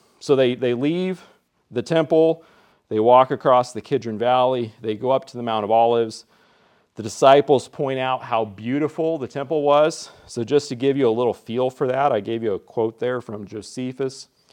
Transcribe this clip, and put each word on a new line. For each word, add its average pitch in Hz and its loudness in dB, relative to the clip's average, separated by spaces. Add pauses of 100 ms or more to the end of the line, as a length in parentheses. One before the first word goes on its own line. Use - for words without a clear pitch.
(180)
So - 2
they, 127 4
they 120 0
leave 170 -4 (480)
the 117 -4
temple, 160 2 (460)
they 110 -2
walk 123 6
across 127 2
the 110 -10
Kidron 113 -6
Valley, 123 0
they 110 -6
go 123 -2
up 131 0
to - -20
the 120 -10
Mount 110 -2
of 101 -4
Olives. 117 2 (720)
The 113 -10
disciples 139 4
point 135 -8
out 131 -4
how 117 -2
beautiful 143 -4
the 123 -8
temple 156 -6
was. 147 2 (160)
So - -8
just 143 0
to 135 -6
give 135 0
you 135 2
a - 4
little 113 0
feel 123 -4
for 139 -4
that, 131 0
I 117 0
gave 113 -4
you 107 -2
a 90 -6
quote 113 -6
there 123 -4
from 104 -14
Josephus. 127 -10 (260)